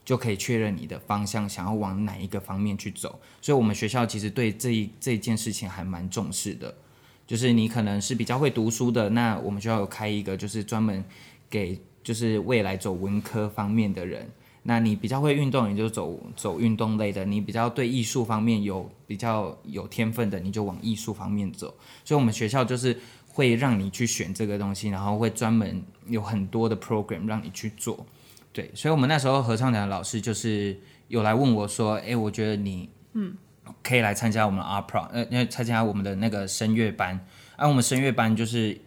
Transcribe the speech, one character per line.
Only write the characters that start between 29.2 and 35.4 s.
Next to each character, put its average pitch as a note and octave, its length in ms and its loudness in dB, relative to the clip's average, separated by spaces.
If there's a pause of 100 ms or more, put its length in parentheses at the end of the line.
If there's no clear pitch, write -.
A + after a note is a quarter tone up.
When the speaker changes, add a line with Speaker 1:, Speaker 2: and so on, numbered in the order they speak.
Speaker 1:
候 C3+ 160 4
合 A#2 140 2
唱 B2 160 2
团 G#2+ 120 2
的 - 20 0
老 G2 160 -2
师 G#2+ 180 -4
就 A2 140 -2
是 G#2 440 -2 (300)
有 A2+ 140 2
来 G#2+ 120 4
问 B2+ 200 6
我 G#2 120 2
说 G#2+ 280 0 (100)
，“哎， A#2 100 -2
我 A2 160 0
觉 G#2+ 140 -2
得 G#2+ 120 0
你 G2 340 -4 (240)
Speaker 2:
嗯。 F#3+ 200 -4 (480)
Speaker 1:
可 B2+ 140 2
以 B2 40 6
来 G#2 120 4
参 A2 180 2
加 A2 140 4
我 G#2 60 4
们 G2 100 0
的 - 60 -6
opera， G2 460 -2
呃， A#2 180 -2
因 B2 80 2
为 B2 80 2